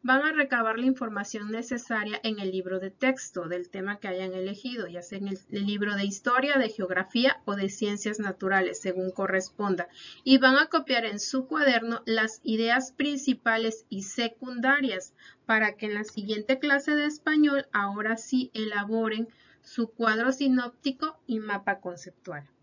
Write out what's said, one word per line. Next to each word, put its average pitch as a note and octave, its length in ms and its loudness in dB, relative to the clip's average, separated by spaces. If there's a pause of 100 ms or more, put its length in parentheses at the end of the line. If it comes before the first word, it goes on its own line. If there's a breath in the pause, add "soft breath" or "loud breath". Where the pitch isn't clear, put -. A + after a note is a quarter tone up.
van C4 140 6
a D#4 100 2
recabar C4 480 0
la B3 60 0
información G#3+ 640 -2
necesaria A3+ 720 -4
en G#3+ 160 -2
el F#3+ 100 -2
libro F#3 300 -4
de F#3+ 120 -6
texto B3+ 580 -2
del F3+ 200 -6
tema G3+ 300 -6
que G#3 80 -10
hayan F#3 260 -4
elegido, G#3 540 -6
ya E3+ 140 -10
sea G3 160 -12
en G3 100 -6
el, F#3+ 100 -6 (140)
el G3+ 140 -2
libro G#3 320 0
de G3 80 0
historia, C4 520 2
de A#3 120 2
geografía G3+ 760 0
o G3 140 -4
de G3 100 0
ciencias G#3 500 -4
naturales, F#3+ 640 0
según F#3 320 -2
corresponda. F#3+ 760 -2 (340 loud breath)
Y C4 140 8
van C4 220 8
a D#4 80 6
copiar C4 360 0
en G#3 160 -4
su C4 260 -2
cuaderno A#3+ 600 2
las A3 400 0
ideas A3+ 480 2
principales B3 960 0
y G3 140 -6
secundarias B3 1080 -2 (320 loud breath)
para G#3+ 300 2
que G#3+ 120 -6
en G#3 80 -2
la G#3+ 100 -4
siguiente G#3+ 520 -2
clase C#4+ 380 2
de D4 100 2
español D4+ 680 2
ahora G#3 420 -2
sí B3+ 380 -2
elaboren A3 760 -2 (340 soft breath)
su - 280 -4
cuadro A3+ 420 2
sinóptico C4 960 0
y A3 140 -2
mapa G3+ 400 -2
conceptual. F3 680 -12 (140)